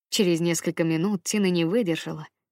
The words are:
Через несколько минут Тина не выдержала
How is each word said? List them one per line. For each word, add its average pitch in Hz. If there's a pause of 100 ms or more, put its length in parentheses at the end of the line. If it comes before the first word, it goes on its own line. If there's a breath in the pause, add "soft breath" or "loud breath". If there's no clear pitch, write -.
Через 175
несколько 170
минут 165
Тина 202
не 170
выдержала 160 (260)